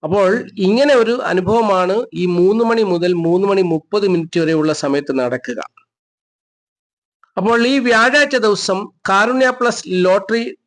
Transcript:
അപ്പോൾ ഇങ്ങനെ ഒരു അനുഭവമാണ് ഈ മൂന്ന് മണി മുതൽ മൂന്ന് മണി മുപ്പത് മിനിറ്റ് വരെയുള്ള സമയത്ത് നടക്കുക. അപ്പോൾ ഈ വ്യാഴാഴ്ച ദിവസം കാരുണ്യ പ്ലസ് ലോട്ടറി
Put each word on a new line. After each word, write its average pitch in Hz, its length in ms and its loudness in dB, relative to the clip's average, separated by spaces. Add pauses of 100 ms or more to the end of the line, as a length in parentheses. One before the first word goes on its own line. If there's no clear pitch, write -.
അപ്പോൾ 190 420 0 (120)
ഇങ്ങനെ 240 360 2
ഒരു 240 280 2
അനുഭവമാണ് 190 920 0
ഈ 175 120 -2
മൂന്ന് 185 380 2
മണി 226 180 0
മുതൽ 180 300 0
മൂന്ന് 175 360 0
മണി 196 140 2
മുപ്പത് 180 460 -2
മിനിറ്റ് 170 320 -2
വരെയുള്ള 156 320 0
സമയത്ത് 143 460 -2
നടക്കുക. 127 420 -4 (1800)
അപ്പോൾ 233 300 2
ഈ 269 120 2
വ്യാഴാഴ്ച 254 580 2
ദിവസം 208 520 -2 (200)
കാരുണ്യ 247 520 2
പ്ലസ് 233 280 -2
ലോട്ടറി 196 680 0 (100)